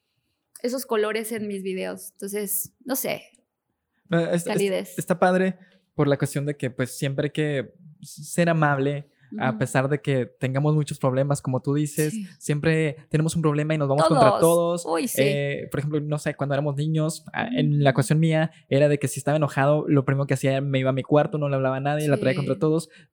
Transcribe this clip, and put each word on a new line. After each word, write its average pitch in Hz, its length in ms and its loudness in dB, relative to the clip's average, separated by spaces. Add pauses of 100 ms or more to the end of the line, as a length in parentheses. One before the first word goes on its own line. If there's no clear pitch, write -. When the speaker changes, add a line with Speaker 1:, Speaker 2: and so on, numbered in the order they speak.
(600)
Speaker 1:
esos 254 240 -4
colores 220 460 -2
en 214 160 -6
mis 196 160 -6
videos. 185 480 -8
Entonces, 202 640 -8 (100)
no 254 100 -4
sé, - 280 -4 (840)
Speaker 2:
No, 170 120 0
es-, 170 160 0
es-, 170 80 -2
Speaker 1:
calidez. 196 560 -2
Speaker 2:
está - 180 -2
padre 185 400 2 (380)
por 147 120 2
la 139 120 2
cuestión 143 260 -4
de 143 100 -4
que, 131 140 -6
pues, 123 260 -6
siempre 143 320 -4
hay 147 40 -8
que 147 420 -4 (280)
ser - 480 -2
amable, 143 600 0 (300)
A 127 120 0
Speaker 1:
Ujú. 220 80 -8
Speaker 2:
pesar 135 300 0
de 143 120 -2
que 131 240 0
tengamos 139 500 0
muchos 151 240 -2
problemas, 139 420 0
como 127 200 -2
tú 139 120 -2
dices, 151 400 -2
Speaker 1:
Sí. 214 140 -8 (120)
Speaker 2:
siempre 156 580 0 (120)
tenemos 156 260 0
un 165 60 0
problema 151 320 0
y 156 40 0
nos 143 120 0
vamos 139 180 4
contra 262 240 6
Speaker 1:
Todos. - 100 0
Speaker 2:
todos. 170 440 4
Speaker 1:
Uy, 156 220 -2
sí. - 160 0
Speaker 2:
Eh, 143 480 -2
por - 80 -4
ejemplo, 151 200 -2
no 147 180 -4
sé, 147 180 -4
cuando 139 200 -4
éramos 143 200 -2
niños, 156 580 -2
ah, - 180 -2
en 151 240 0
Speaker 1:
Ujú. 147 80 2
Speaker 2:
la 139 100 6
cuestión 151 260 2
mía, 160 320 2 (180)
era 139 200 4
de 143 100 2
que 139 80 -2
si - 120 -6
estaba 143 180 0
enojado, 147 500 2
lo 143 180 4
primero 139 220 0
que 143 80 0
hacía, 135 260 0
me 139 180 -2
iba 131 100 0
a 131 40 0
mi 131 100 -2
cuarto, 147 340 2
no 147 120 -2
le 139 60 0
hablaba 131 220 0
a 135 40 -6
nadie, 151 260 -2
la 139 120 4
traía 131 160 0
contra 135 200 -2
Speaker 1:
Sí. - 40 -6
Speaker 2:
todos, 160 300 0 (240)